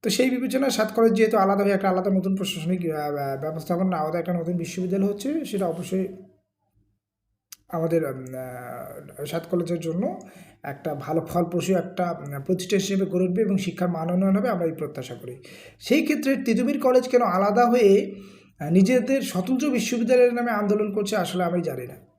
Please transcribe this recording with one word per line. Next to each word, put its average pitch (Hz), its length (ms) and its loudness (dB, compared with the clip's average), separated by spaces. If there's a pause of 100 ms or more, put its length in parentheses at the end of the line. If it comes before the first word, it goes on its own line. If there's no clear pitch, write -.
তো 226 60 0
সেই 254 200 2
বিবেচনায় 254 420 0
সাত 214 240 -2
কলেজ 226 180 4
যেহেতু 220 240 2
আলাদা 196 260 2
হয়ে 202 100 2
একটা 196 160 0
আলাদা 185 220 0
নতুন 190 240 0
প্রশাসনিক, 175 500 -4
আহ, 147 300 -4
আহ, 139 260 -4
ব্যবস্থাপনা 170 560 -2
আলাদা 160 220 -2
একটা 170 140 -4
নতুন 175 240 -2
বিশ্ববিদ্যালয় 185 500 -2
হচ্ছে, 277 380 -4
সেটা 190 200 -4
অবশ্যই 180 420 -4 (1600)
আমাদের, 165 340 0
উম, 143 60 -4
আহ, 127 1160 -12
সাত 165 260 -6
কলেজের 170 280 -2
জন্য 175 400 -4 (440)
একটা 147 320 -8
ভালো 156 260 -4
ফলপ্রসূ 175 540 0
একটা, 175 360 -2
উম, 143 300 -10
প্রতিষ্ঠান 185 380 0
হিসেবে 190 260 0
গড়ে 180 200 0
উঠবে 180 160 0
এবং 196 160 2
শিক্ষার 180 320 -2
মান 165 200 -4
উন্নয়ন 190 260 2
হবে, 214 140 0
আমরা 175 160 -2
এই 160 60 0
প্রত্যাশা 139 440 -8
করি। 123 200 -14 (440)
সেই 302 240 2
ক্ষেত্রে 277 320 0
তিতুমির 240 460 0
কলেজ 254 260 4
কেন 247 140 4
আলাদা 202 440 4
হয়ে, 233 500 6 (440)
আহ, 147 100 -6
নিজেদের 240 520 4
স্বতন্ত্র 233 480 -2
বিশ্ববিদ্যালয়ের 247 640 4
নামে 240 180 -2
আন্দোলন 208 420 0
করছে, 208 240 -2
আসলে 180 260 -2
আমি 170 180 0
জানি 131 260 -6
না। 120 60 -14 (260)